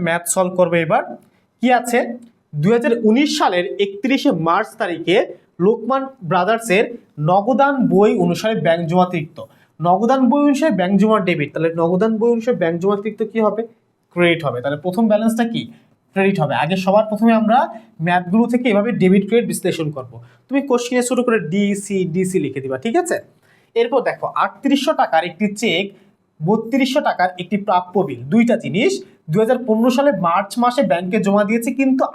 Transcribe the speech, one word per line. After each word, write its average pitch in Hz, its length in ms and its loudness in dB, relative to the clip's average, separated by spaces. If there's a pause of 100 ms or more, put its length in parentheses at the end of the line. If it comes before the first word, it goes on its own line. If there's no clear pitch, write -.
ম্যাথ 170 180 -2 (120)
সলভ 185 240 0
করবো 175 160 2 (100)
এবার। 226 180 0 (560)
কি 233 80 0 (120)
আছে? 240 200 -2 (640)
দুই 185 160 2
হাজার 240 160 0 (160)
উনিশ 285 200 4 (100)
সালের 190 260 2 (200)
একত্রিশে 269 460 -2 (160)
মার্চ 190 220 0 (120)
তারিখে 170 340 -2 (500)
লোকমান 240 380 0 (260)
ব্রাদার্সের 208 560 0 (440)
নগদান 262 460 2 (160)
বই 208 200 4 (120)
অনুসারে 175 320 -2 (100)
ব্যাংক 170 240 2
জমা 180 180 4
অতিরিক্ত, 165 300 -8 (500)
নগদান 233 420 2
বই 285 180 2
অনুসারে 285 320 2
ব্যাংক 180 220 0
জমা 220 160 4 (100)
ডেবিট। 151 260 -2
তাহলে 165 160 -2 (120)
নগদান 185 380 0
বই 233 160 2
অনুসারে 233 260 -2
ব্যাংক 170 200 0
জমা 196 160 0
অতিরিক্ত 214 240 -6 (100)
কি 220 140 -4
হবে? 208 160 -2 (520)
ক্রেডিট 170 320 2
হবে। 123 180 -4
তাহলে 143 220 -4
প্রথম 185 260 -2
ব্যালেন্সটা 226 420 2
কি? 143 80 -4 (520)
ক্রেডিট 190 280 0
হবে। 139 120 -2 (100)
আগে 170 120 -2 (100)
সবার 208 260 4
প্রথমে 226 300 2
আমরা 220 160 4 (480)
ম্যাথগুলো 180 460 2
থেকে 247 220 0
এভাবে 208 160 2 (120)
ডেবিট 190 260 4
ক্রেডিট 233 240 2
বিশ্লেষণ 165 440 -4
করব। 123 160 -12 (360)
তুমি 269 120 0 (100)
কোশ্চেনে 240 400 0
শুরু 247 160 0
করে 226 120 2 (160)
ডিসি, 202 440 -2 (160)
ডিসি 185 320 0
লিখে 135 180 -6
দিবা, 131 220 -6
ঠিক 233 160 -2
আছে? 339 160 -4 (580)
এরপর 233 240 2 (100)
দেখো, 147 180 -6 (160)
আটত্রিশশো 277 580 0
টাকার 160 280 0
একটি 190 160 -6 (160)
চেক, 196 240 0 (640)
বত্রিশশো 254 600 0
টাকার 185 220 0 (120)
একটি 196 160 -4 (100)
প্রাপ্য 185 280 -2 (120)
বিল, 120 140 -10 (120)
দুইটা 233 300 4
জিনিস 240 300 0 (380)
দুই 180 120 0
হাজার 247 240 0
পনেরো 220 300 2
সালে 285 140 2 (140)
মার্চ 180 260 0 (120)
মাসে 247 180 2 (100)
ব্যাংকে 180 340 -2
জমা 202 240 2
দিয়েছে, 233 200 -2 (100)
কিন্তু 262 240 2 (120)